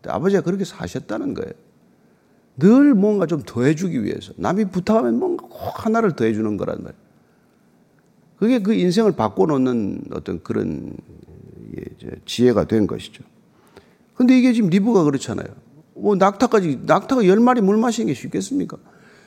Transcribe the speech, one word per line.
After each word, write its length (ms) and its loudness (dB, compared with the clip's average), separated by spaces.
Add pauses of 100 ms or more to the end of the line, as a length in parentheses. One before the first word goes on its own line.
근데 80 -14
아버지가 320 0
그렇게 240 -4
사셨다는 680 -8
거예요. 160 -10 (1040)
늘 380 6
뭔가 320 2
좀 180 -4
더해주기 580 -2
위해서. 320 -8
남이 300 -2
부탁하면 540 0
뭔가 280 -4
꼭 380 -12
하나를 320 0
더해주는 400 0
거란 220 -6
말이에요. 220 -16 (1400)
그게 220 2
그 140 0
인생을 400 2
바꿔놓는 1000 0
어떤 300 -8
그런, 480 -6 (840)
예, 60 -12 (120)
이제 160 -16 (140)
지혜가 400 2
된 220 0
것이죠. 360 -12 (920)
근데 220 6
이게 160 4
지금 160 2
리브가 340 2
그렇잖아요. 440 -2 (460)
뭐 220 0
낙타까지, 720 0
낙타가 400 2
열 120 6
마리 220 4
물 160 2
마시는 300 -2
게 80 -2
쉽겠습니까? 640 -6 (480)